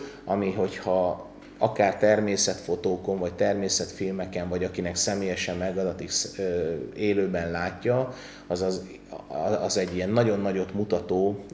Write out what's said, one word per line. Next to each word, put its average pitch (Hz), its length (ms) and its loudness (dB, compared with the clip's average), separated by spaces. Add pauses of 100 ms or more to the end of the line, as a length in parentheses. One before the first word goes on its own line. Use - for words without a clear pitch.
(240)
ami 98 260 2
hogyha 95 800 0 (280)
akár 107 400 2
természetfotókon, 98 1200 2
vagy 87 140 -2
természetfilmeken, 95 1160 0
vagy 90 140 0
akinek 90 320 -2
személyesen 95 640 0
megadatik 90 520 -2
sz-, - 300 -2
ö, 87 340 0 (220)
élőben 95 560 2
látja, 104 640 0 (340)
az, 90 140 0
az, 92 200 0 (800)
az 98 160 0
egy 90 180 0
ilyen 90 140 0
nagyon 110 300 4
nagyot 95 340 -2
mutató, 98 680 0 (100)